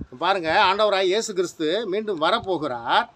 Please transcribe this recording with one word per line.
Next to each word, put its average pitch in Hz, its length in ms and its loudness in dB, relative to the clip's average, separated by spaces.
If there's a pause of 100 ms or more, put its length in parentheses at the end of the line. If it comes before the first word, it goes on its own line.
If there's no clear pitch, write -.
(180)
பாருங்க, 185 560 2
ஆண்டவராய் 202 280 2
இயேசு 202 320 0
கிறிஸ்து 180 540 -2
மீண்டும் 202 320 -4
வரப்போகிறார். 160 960 0